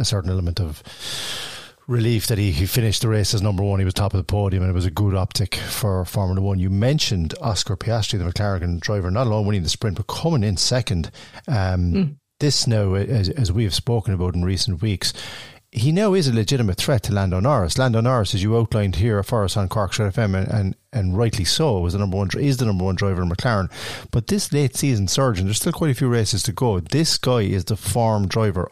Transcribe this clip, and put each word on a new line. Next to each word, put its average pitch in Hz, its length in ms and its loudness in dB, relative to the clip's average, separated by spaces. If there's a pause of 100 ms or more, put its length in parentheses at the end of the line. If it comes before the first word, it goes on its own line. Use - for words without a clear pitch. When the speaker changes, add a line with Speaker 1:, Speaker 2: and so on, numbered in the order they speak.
Speaker 1:
a - 20 0
certain 92 260 -2
element 90 300 -2
of 78 240 -6 (1040)
relief 117 380 2
that 113 100 0
he, 101 140 2
he 78 160 0
finished 110 360 0
the 110 60 2
race 107 240 2
as 110 80 2
number 95 220 0
one. 101 160 2
He 98 60 2
was 92 100 0
top 101 180 0
of 98 60 2
the 87 60 -2
podium, 98 400 0
and 92 60 2
it 90 40 2
was 90 120 2
a 92 40 0
good 98 240 2
optic 95 400 -2
for 95 500 -2
Formula 95 360 0
One. 98 180 0
You 92 100 0
mentioned 101 720 0
Oscar 104 360 -2
Piastri, 110 420 -2
the 87 60 -2
McLaren 87 560 -2
driver, 101 280 -2
not 117 200 0
alone 107 180 0
winning 101 160 0
the 76 60 -2
sprint, - 280 -2
but - 120 -6
coming 156 340 0
in 101 140 0
second. - 560 0 (340)
Um, 92 460 2
Speaker 2:
Mm. 147 240 0 (240)
Speaker 1:
this - 260 2
now, 107 280 2
as, 101 340 0
as 98 240 -2
we 113 100 0
have 98 100 0
spoken 117 420 -2
about 90 200 -2
in 87 100 0
recent 92 380 -2
weeks, 104 300 -2 (580)
he 123 220 0
now 196 200 2
is 185 140 2
a 131 80 2
legitimate 110 420 2
threat - 280 0
to - 80 -2
Lando 95 260 2
Norris. 104 400 2
Lando 123 220 4
Norris, 120 340 2
as 95 80 2
you 110 140 2
outlined 107 400 2
here 104 260 2
for 110 220 0
us 90 120 0
on 98 120 0
Cork's 104 320 -2
Red 104 80 2
F 92 100 -4
M, 104 160 2
and, 95 160 0
and, 98 260 0 (160)
and 92 240 0
rightly 107 280 0
so, 131 340 0
was 87 140 0
the 101 80 0
number 98 160 0
one, 98 200 0
is 139 200 2
the 123 100 0
number 95 180 0
one 95 120 0
driver 92 260 0
in 87 80 0
McLaren. 98 400 0 (400)
But 117 160 -2
this - 260 -2
late 143 220 2
season 113 320 2
surge, 123 320 0
and 95 80 2
there's 107 120 0
still 175 140 0
quite 160 200 0
a - 20 2
few 131 140 0
races 113 360 2
to 104 80 -4
go, 101 280 0
this 139 360 0
guy 123 260 2
is 98 240 0
the 107 100 -2
form 110 500 0
driver 95 460 0